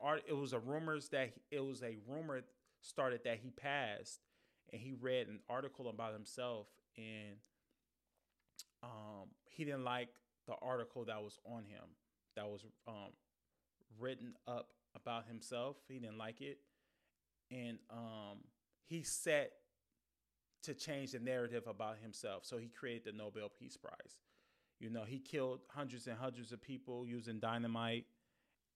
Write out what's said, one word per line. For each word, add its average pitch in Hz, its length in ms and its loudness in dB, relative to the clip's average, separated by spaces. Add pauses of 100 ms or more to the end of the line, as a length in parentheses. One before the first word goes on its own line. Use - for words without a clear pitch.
art-, 147 260 6
it 156 60 4
was 139 180 4
a 120 80 6
rumors 151 500 2
that 131 240 4
he, - 240 -4
it 135 80 2
was 131 160 -2
a 113 160 -2 (100)
rumor 143 340 0 (400)
started 127 420 4
that 113 180 4
he 127 80 -6
passed, 127 720 0 (520)
and 113 100 -4
he 131 120 -4
read 127 340 6
an 104 120 -6 (100)
article 131 380 0
about 110 260 0
himself, 110 540 -2 (300)
and, 107 400 -6 (1500)
um, 107 460 -8 (200)
he - 140 -4
didn't 139 220 0
like 123 240 2 (380)
the 120 140 -2
article 123 440 0
that 107 180 0
was 104 220 -8
on 113 180 -6
him, 101 200 -12 (520)
that 104 120 -2
was, 104 180 -6 (220)
um, 101 240 -8 (880)
written 123 360 -4 (120)
up 120 220 -2 (260)
about 117 320 -2
himself. 120 500 -2 (100)
He 131 120 -8
didn't 110 180 -6
like 113 240 -6
it. 139 180 -6 (920)
And, 120 280 -2 (100)
um, 110 500 -6 (460)
he 160 180 -2
set 147 500 4 (1120)
to 151 100 -2
change 139 380 -2
the 131 80 0
narrative 120 480 4
about 107 340 0
himself. 101 440 -2
So 123 120 -2
he 117 100 -4
created 117 380 -2
the 107 120 -4
Nobel 107 320 -2
Peace - 280 -12
Prize. - 400 -10 (640)
You 113 100 -4
know, 113 140 0
he 127 160 -4
killed 131 500 2
hundreds 123 380 -4
and 117 100 -2
hundreds 120 340 -2
of 117 100 -8
people 127 440 -4
using 117 340 -2
dynamite. 117 640 4 (720)